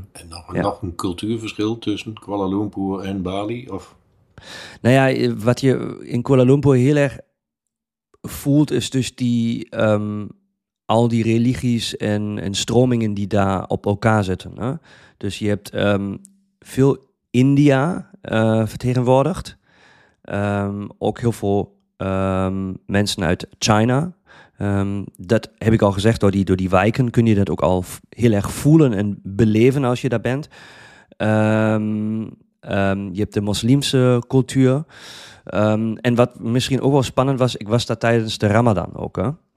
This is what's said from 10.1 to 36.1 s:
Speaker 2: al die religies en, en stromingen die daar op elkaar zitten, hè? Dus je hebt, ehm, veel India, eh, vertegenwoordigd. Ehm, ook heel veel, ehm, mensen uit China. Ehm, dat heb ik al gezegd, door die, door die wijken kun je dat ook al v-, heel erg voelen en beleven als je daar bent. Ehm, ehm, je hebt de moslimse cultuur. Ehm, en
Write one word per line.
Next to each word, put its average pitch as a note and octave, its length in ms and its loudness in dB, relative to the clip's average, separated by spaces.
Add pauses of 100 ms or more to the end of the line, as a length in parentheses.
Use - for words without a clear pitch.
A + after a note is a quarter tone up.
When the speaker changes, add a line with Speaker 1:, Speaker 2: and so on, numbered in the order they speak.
Speaker 2:
al A#2 220 4
die A#2 140 0
religies A#2 720 0
en, G#2 420 -4
en G2 160 -6
stromingen A#2 600 2
die G2+ 120 -4
daar G2 400 0
op - 200 -4
elkaar G#2 380 2
zitten, F2+ 320 -6
hè? A#2 160 -6 (440)
Dus G2 220 -10
je G#2+ 100 -4
hebt, G2+ 220 -4
ehm, G2 460 0 (420)
veel C3 400 0 (320)
India, C#3 800 2 (100)
eh, A2 460 0
vertegenwoordigd. B2+ 920 0 (640)
Ehm, G2+ 640 -4 (120)
ook G#2+ 220 -4
heel A#2 120 0
veel, G2+ 480 -2 (160)
ehm, F#2+ 760 -2 (140)
mensen G2+ 380 -2
uit E2+ 240 -2 (100)
China. B2+ 540 2 (460)
Ehm, G2+ 440 -4 (140)
dat G#2+ 420 -2
heb A2 140 2
ik A2 100 4
al G2+ 100 4
gezegd, G2+ 280 0
door G2+ 100 4
die, G2 140 0
door F#2 120 2
die F#2 140 -2
wijken G#2+ 400 2
kun A#2 160 2
je A2 80 4
dat G2 160 2
ook - 120 -4
al F2+ 200 2
v-, - 160 -14 (100)
heel A#2 240 2
erg G2+ 200 -2
voelen D3 400 4
en G2+ 300 -2
beleven A2+ 640 2
als B2 160 -2
je C#3 80 -4
daar A#2 120 -2
bent. C3 280 -6 (680)
Ehm, G#2+ 1120 0 (340)
ehm, G2 520 -2
je F#2 80 -6
hebt G#2 140 -4
de G#2+ 60 0
moslimse B2 880 2
cultuur. C3 560 2 (600)
Ehm, G#2+ 500 0
en A#2+ 200 -2